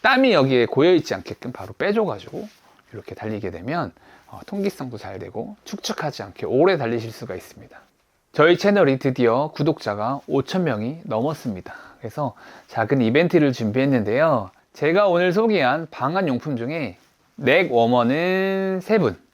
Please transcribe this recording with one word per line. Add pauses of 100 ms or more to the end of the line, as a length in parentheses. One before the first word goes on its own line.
땀이
여기에
고여있지
않게끔
바로
빼줘가지고 (460)
이렇게
달리게
되면, (360)
어,
통기성도
잘
되고 (100)
축축하지
않게
오래
달리실
수가
있습니다. (540)
저희
채널이
드디어
구독자가
오천
명이
넘었습니다. (240)
그래서 (340)
작은
이벤트를
준비했는데요. (220)
제가
오늘
소개한
방한
용품
중에 (400)
넥
워머는
세
분 (160)